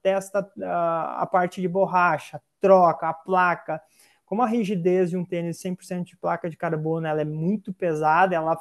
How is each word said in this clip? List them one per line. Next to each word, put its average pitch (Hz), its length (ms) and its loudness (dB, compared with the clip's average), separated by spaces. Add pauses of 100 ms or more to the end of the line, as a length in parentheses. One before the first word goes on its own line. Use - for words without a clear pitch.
testa 196 480 -2 (120)
a, 170 600 -2
a 175 40 -2
parte 180 340 0
de 185 80 -2
borracha, 175 720 0 (200)
troca 180 480 6
a 165 60 -2
placa. 170 640 0 (460)
Como 208 160 -2
a 247 40 2
rigidez 185 640 0
de 180 60 -4
um 180 80 -4
tênis 170 360 -6
cem 185 140 -6
por - 100 -14
cento 180 240 -8
de - 80 -20
placa 170 320 -4
de 156 80 -12
carbono, 160 500 -4
ela 156 140 -2
é 151 40 -2
muito 170 480 -4
pesada, 165 640 2
ela, 160 260 0